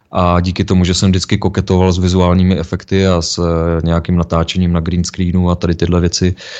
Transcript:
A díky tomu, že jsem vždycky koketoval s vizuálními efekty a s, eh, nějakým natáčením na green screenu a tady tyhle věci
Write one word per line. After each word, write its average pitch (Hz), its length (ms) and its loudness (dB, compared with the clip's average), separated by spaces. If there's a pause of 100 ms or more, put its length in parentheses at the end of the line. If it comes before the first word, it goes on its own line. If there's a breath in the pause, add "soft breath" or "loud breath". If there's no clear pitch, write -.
(160)
A 87 240 2
díky 90 240 -2
tomu, 92 200 2
že 87 100 0
jsem 95 160 2
vždycky 92 280 0
koketoval 92 540 0
s 90 60 0
vizuálními 92 600 2
efekty 95 480 -2
a 87 160 2
s, - 160 -6
eh, 85 460 0
nějakým 85 320 0
natáčením 85 560 0
na 85 80 0
green 85 240 -2
screenu 90 460 -2
a 87 40 2
tady 85 200 -2
tyhle 87 260 0
věci 87 340 0 (240 loud breath)